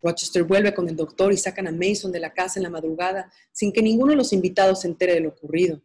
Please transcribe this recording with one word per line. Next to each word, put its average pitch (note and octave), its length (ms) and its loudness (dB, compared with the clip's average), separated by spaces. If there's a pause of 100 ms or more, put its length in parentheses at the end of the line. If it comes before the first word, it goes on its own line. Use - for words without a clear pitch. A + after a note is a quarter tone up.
Rochester E3+ 420 -2
vuelve G3 300 4
con F3 140 -4
el D#3+ 80 -6
doctor F#3 360 0
y G3 40 2
sacan F#3+ 300 -6
a E3 60 -6
Mason F#3 400 -2
de F3 80 -6
la D#3+ 120 -10
casa F#3 260 -4
en F#3 60 -2
la E3+ 60 -6
madrugada E3+ 600 -4 (220)
sin G#3 200 -2
que A3+ 100 2
ninguno A3+ 280 4
de D4+ 60 4
los B3+ 160 2
invitados F#3+ 480 2
se F3+ 80 -4
entere F3 260 0
de E3 60 2
lo D#3 100 -2
ocurrido. D#3+ 540 -2